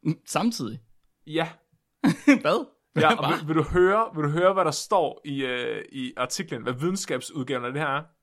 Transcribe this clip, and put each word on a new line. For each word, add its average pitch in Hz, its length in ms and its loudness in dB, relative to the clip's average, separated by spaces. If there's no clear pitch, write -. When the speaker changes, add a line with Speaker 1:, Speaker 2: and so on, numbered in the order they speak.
Speaker 1:
Mm, 156 240 -2
samtidig? 156 540 -4
Speaker 2:
Ja. 160 220 -2
Speaker 1:
<laughs> 262 460 4
Hvad? 262 240 2
Speaker 2:
Ja, 156 120 6
Speaker 1:
Hvad? 151 100 4
Speaker 2:
og 143 200 0
vil, 151 100 -8
vil 156 80 0
du 160 60 2
høre, 185 520 2
vil 156 100 -2
du 147 40 0
høre, 175 240 4
hvad 190 120 2
der 156 60 2
står 165 540 0
i, 139 200 -4
øh, 120 480 -4
i 127 240 -8
artiklen, 127 460 -6
hvad 120 100 -4
videnskabsudgaven 135 920 -4
af 123 80 -6
det 143 100 -4
her 151 60 -2
er? 139 140 -2